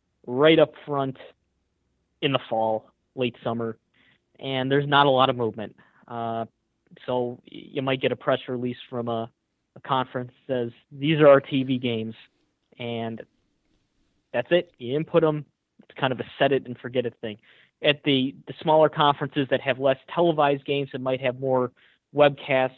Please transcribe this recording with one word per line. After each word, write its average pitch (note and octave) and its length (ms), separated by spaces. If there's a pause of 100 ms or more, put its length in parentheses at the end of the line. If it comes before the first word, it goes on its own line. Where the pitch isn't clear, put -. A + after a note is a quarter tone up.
(260)
right D3 320
up D#3 160 (100)
front C#3 320 (1040)
in C#3+ 120
the C3 80 (100)
fall, A2 400 (240)
late B2 300
summer, A#2 340 (600)
and C3+ 300
there's C#3+ 180
not C#3+ 180
a C#3+ 40
lot C3 200
of B2 60
movement. A2 400 (320)
Uh, A#2 380 (600)
so B2 320 (120)
y-, - 220
you C#3 100
might C3+ 180
get C3+ 100
a B2 60
press - 320
release B2 300 (100)
from A#2+ 200
a, A2+ 220 (460)
a - 40
conference B2+ 520 (160)
that B2+ 160
says, A#2 80 (180)
"These D3 300
are D3+ 80
our C#3 140
T C3+ 200
V C3 140
games," A2+ 380 (640)
and A#2 420 (1120)
that's A#2+ 180
it. F3 280
You B2+ 180
input E3 260
'em. D3+ 220 (380)
It's - 180
kind C3 140
of G#2 60
a A#2+ 40 (140)
set C#3 140
it C3 140
and B2 120
forget B2+ 260
it A#2 160
thing. G#2+ 160 (460)
At D3 220
the, C3+ 300 (120)
the C3+ 160
smaller D#3 260
conferences D3 640
that C3 100
have B2+ 180
less C3+ 200 (140)
televised D3+ 520
games, C#3+ 280
that C3 100
might C3 180
have B2+ 180
more C3 340 (420)
webcasts C#3 640